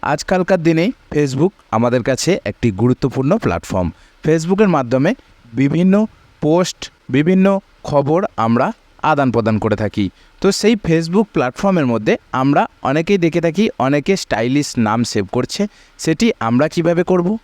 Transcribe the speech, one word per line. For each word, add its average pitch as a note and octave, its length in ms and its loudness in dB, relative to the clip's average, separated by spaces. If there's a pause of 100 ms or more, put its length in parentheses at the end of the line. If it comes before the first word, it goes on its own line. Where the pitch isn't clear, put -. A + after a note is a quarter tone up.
(140)
আজকালকার F3+ 540 0
দিনে E3 180 2 (280)
Facebook D3 400 0 (240)
আমাদের A#2+ 320 0
কাছে C3 220 -2 (180)
একটি - 180 -2 (140)
গুরুত্বপূর্ণ C3 500 0 (120)
প্ল্যাটফর্ম। F2+ 440 -2 (380)
Facebook-এর F3 500 2
মাধ্যমে C3 360 0 (480)
বিভিন্ন D#3 340 2 (500)
পোস্ট, E3 360 0 (360)
বিভিন্ন F#3 300 4 (440)
খবর D3 300 2 (260)
আমরা A#2+ 220 2 (440)
আদান C#3 240 2
প্রদান A2 280 2
করে G#2 200 0
থাকি। G2+ 220 -2 (360)
তো F3+ 60 2 (120)
সেই A3+ 160 2 (120)
Facebook E3 480 0
প্ল্যাটফর্মের D#3 580 0
মধ্যে A2+ 200 0 (280)
আমরা C#3+ 200 2 (280)
অনেকেই E3 360 0
দেখে E3 200 0
থাকি, E3+ 180 0 (240)
অনেকে D3 260 0 (100)
স্টাইলিশ B2+ 440 -2 (200)
নাম A2 120 0 (120)
সেভ G2+ 140 -2 (100)
করছে। B2 260 -4 (420)
সেটি D#3+ 240 0 (200)
আমরা B2 260 2
কিভাবে E3+ 380 0
করব? F3 160 2 (160)